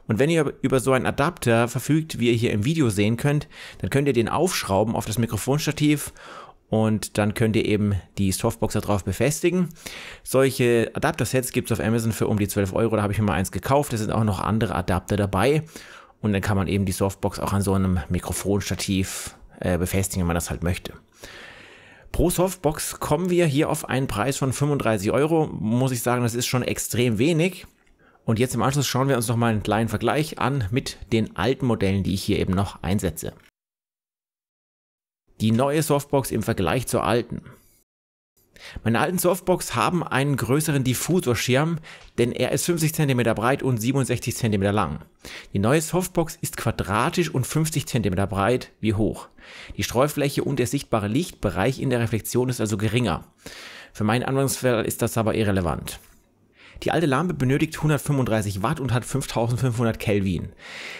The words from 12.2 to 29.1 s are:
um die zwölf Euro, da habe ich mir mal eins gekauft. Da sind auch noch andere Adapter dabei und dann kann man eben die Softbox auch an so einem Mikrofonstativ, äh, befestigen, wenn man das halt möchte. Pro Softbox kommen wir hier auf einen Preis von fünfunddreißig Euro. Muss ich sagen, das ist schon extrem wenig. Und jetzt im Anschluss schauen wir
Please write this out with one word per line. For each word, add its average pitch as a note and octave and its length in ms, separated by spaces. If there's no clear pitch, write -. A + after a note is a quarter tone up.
um G#2+ 120
die G2+ 80
zwölf G2 260
Euro, A2 220
da G#2 80
habe G2+ 100
ich G2+ 60
mir G#2+ 60
mal G2+ 80
eins F#2 180
gekauft. C#3 420
Da A#2 40
sind G#2+ 140
auch A2+ 120
noch G#2 160
andere A2 340
Adapter F#2 420
dabei G2+ 460
und G#2+ 120
dann F#2+ 80
kann G#2 160
man F#2+ 100
eben G2 180
die F#2+ 60
Softbox G2 480
auch - 140
an G2 80
so F#2+ 120
einem F#2+ 260
Mikrofonstativ, F#2 1300
äh, F2+ 180
befestigen, F#2 440
wenn E2+ 60
man E2+ 80
das E2+ 140
halt D2+ 140
möchte. - 300
Pro D3 200
Softbox - 680
kommen E3+ 300
wir F3 160
hier C#3+ 240
auf - 180
einen C3 200
Preis A#2 300
von C3+ 140
fünfunddreißig A2 600
Euro. D3+ 360
Muss B2 440
ich A#2+ 100
sagen, B2 220
das A2+ 100
ist A#2+ 140
schon B2 160
extrem A2 560
wenig. E3 480
Und A2+ 160
jetzt B2+ 160
im A#2 80
Anschluss C3+ 240
schauen C3 220
wir C3 80